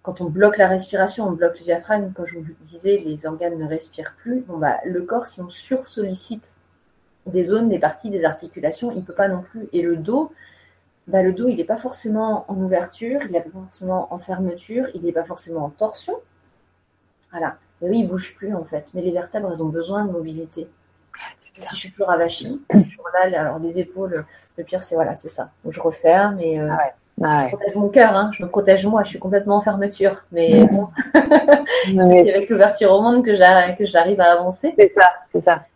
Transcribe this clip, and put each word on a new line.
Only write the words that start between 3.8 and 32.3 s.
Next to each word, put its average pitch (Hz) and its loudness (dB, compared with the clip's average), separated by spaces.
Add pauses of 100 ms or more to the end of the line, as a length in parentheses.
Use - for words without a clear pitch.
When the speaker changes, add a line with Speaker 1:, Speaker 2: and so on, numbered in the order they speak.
Speaker 1:
plus. 247 -6
Bon, 185 -14
bah, 147 -2
le 180 -6
corps, 226 -6
si - -20
on 180 -14
sursollicite 214 -10 (760)
des 180 -2
zones, 220 0
des 190 -2
parties, - -4
des 190 -4
articulations, 165 -6
il 180 -10
peut 175 -18
pas 196 -2
non 180 -6
plus. 214 -16
Et 170 -2
le 170 -2
dos, 220 -4 (760)
bah, 190 0
le 190 2
dos, 208 -4
il 226 -2
est - -4
pas 226 -4
forcément 220 -6
en 196 -8
ouverture, 190 -4
il 180 -10
est - 0
pas 170 -12
forcément 185 -8
en 180 -12
fermeture, 185 -8
il 170 -8
est 170 -6
pas 165 -4
forcément 165 -12
en 143 -8
torsion. 214 -8 (1160)
Voilà. 165 -6 (260)
Et 175 -6
oui, 220 0
il 196 -2
bouge 185 -8
plus, 202 -10
en 175 -8
fait. 151 -10
Mais 180 -8
les 175 -4
vertèbres, 180 -6
elles 160 -8
ont 156 -4
besoin 170 -6
de 196 -6
mobilité. 160 -10 (720)
Speaker 2:
C'est - -20
Speaker 1:
Si - -20
Speaker 2:
ça. - -16
Speaker 1:
je - -16
suis 190 -16
plus 202 -6
ravachie, 180 -2 (100)
je 196 10
suis - 0 (340)
là, 170 -2
alors 156 -4
les 170 -6
épaules, 180 -8 (320)
le 170 -12
pire, 185 -8
c'est, 175 -8
voilà, 160 -4
c'est - -18
ça. - -12 (140)
Donc, 160 -10
je - -14
referme 185 2
et, 160 -4
euh, 151 -4
Speaker 2:
Ah 156 -2
ouais. 147 -2 (300)
Ah 151 2
ouais. 127 -4
Speaker 1:
je 202 -6
protège 202 -6
mon 202 0
cœur, 220 6
hein. 208 0
Je - -10
me 180 -10
protège 196 2
moi, 214 2
je 196 -6
suis - -12
complètement 202 0
en 208 2
fermeture. 196 -2
Mais 170 6
Speaker 2:
Mm. 208 6
Speaker 1:
bon, 202 -2 (240)
<laughs> 294 4
Speaker 2:
Non, 185 6
mais 180 10
Speaker 1:
c'est 196 4